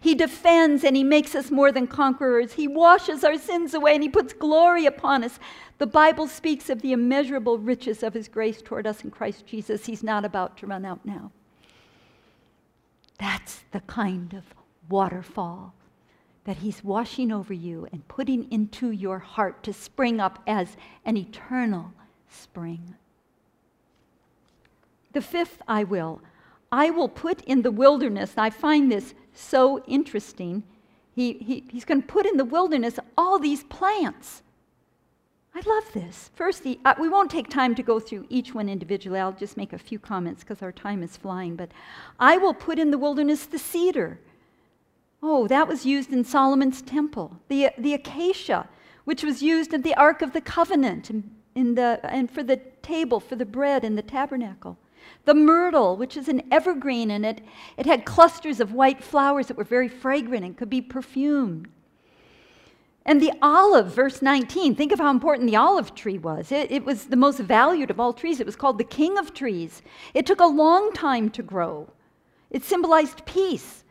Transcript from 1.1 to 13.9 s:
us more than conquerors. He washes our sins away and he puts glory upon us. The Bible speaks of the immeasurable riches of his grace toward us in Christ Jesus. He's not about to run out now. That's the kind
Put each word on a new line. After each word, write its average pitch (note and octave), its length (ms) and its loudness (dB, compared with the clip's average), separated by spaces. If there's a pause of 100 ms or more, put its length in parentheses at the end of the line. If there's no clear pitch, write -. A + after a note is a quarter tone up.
us C#4+ 160 -4
more C#4 200 6
than B3 160 -2
conquerors. B3+ 680 0
He D4+ 120 -4
washes E4 560 6
our D#4 140 4
sins E4+ 380 -4
away D4+ 180 4
and D4 100 2
he D4+ 60 -2
puts C4+ 240 0
glory D#4+ 540 4
upon C4+ 380 0
us. A#3+ 140 -10 (380)
The C#4 100 -4
Bible D#4 400 4
speaks - 440 -6
of A#3 100 -4
the C4 120 -2
immeasurable B3 680 0
riches B3 440 -4
of A3+ 120 -6
his A3 140 -10
grace A3 340 -6
toward G#3+ 240 -8
us G#3+ 180 -8
in G#3+ 60 -12
Christ - 340 -10
Jesus. G#3+ 400 -10
He's A3 180 -10
not G#3+ 220 -4
about F#3+ 320 -6
to G3 100 -16
run G3 200 -10
out F#3 180 -14
now. G3+ 260 -12 (1900)
That's - 540 -10
the G3 80 -8
kind F#3 520 -8